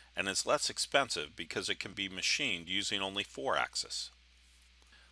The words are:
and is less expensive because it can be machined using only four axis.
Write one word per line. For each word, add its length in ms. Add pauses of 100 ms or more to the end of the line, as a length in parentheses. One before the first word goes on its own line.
(160)
and 120
is 160
less 280
expensive 640
because 340
it 100
can 140
be 160
machined 580
using 320
only 240
four 320
axis. 540 (1040)